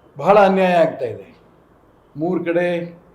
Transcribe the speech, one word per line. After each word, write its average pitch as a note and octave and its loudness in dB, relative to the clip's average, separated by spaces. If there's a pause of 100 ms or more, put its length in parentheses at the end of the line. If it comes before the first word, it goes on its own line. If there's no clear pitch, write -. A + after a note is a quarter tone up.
(180)
ಬಹಳ F3+ 2
ಅನ್ಯಾಯ F#3+ 4
ಆಗ್ತಾ D#3+ 0
ಇದೆ. G#2+ -10 (880)
ಮೂರು E3+ -2
ಕಡೆ E3+ -2 (160)